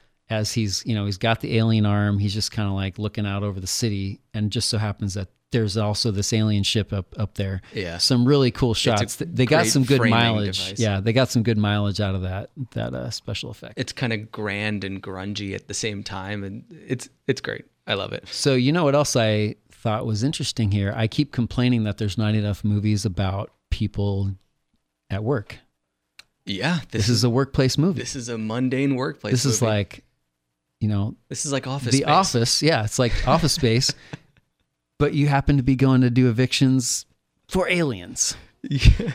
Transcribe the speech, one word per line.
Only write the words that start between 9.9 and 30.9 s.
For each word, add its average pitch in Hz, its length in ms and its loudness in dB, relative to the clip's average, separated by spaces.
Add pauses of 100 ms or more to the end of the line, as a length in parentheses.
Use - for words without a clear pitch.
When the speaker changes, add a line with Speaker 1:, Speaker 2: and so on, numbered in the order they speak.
Speaker 2:
framing 113 200 4
Speaker 1:
mileage. 107 460 2
Speaker 2:
device. 101 140 -8
Speaker 1:
Yeah, 104 200 2
they 107 140 0
got 127 160 4
some 120 140 2
good 110 140 2
mileage 104 440 2
out 98 140 0
of 92 80 -4
that, 92 260 -6 (220)
that, 117 220 -6
uh, 123 180 -8
special - 380 -8
effect. - 280 -18
Speaker 2:
It's - 160 -8
kinda 113 240 -4
grand 104 680 -6
and 98 180 -8
grungy 98 540 -8
at - 140 -12
the 101 40 -10
same 101 300 -6
time, 101 400 -8
and 98 220 -12 (200)
it's, 123 220 -6 (200)
it's 131 120 0
great. - 240 -10 (220)
I 107 80 -4
love 98 180 -4
it. - 160 -10
Speaker 1:
So - 280 0
you 127 180 2
know 175 100 0
what 139 120 2
else 147 200 2
I 107 400 0 (160)
thought - 340 -4
was 107 160 -2
interesting 123 500 -2
here? 101 220 0
I 113 140 0
keep 143 240 -2
complaining 123 540 0
that 104 120 -4
there's 104 200 -4
not 107 180 2
enough 104 300 -2
movies 104 400 0
about 98 480 -4 (160)
people 98 640 -2 (760)
at 98 140 -4
work. 113 360 -6 (840)
Speaker 2:
Yeah, 120 340 -2
Speaker 1:
This - 120 -14
Speaker 2:
this 107 180 0
Speaker 1:
is 120 100 2
Speaker 2:
is 113 40 0
Speaker 1:
a 123 60 4
workplace 131 480 0
movie. 160 240 0
Speaker 2:
This 120 160 -10
is 117 100 -10
a 117 100 -6
mundane 127 580 -2
workplace 131 360 -4
Speaker 1:
This 123 140 2
is 120 160 2
Speaker 2:
movie. 113 120 2
Speaker 1:
like, - 300 -4 (800)
you 104 80 2
know, 104 260 -2 (140)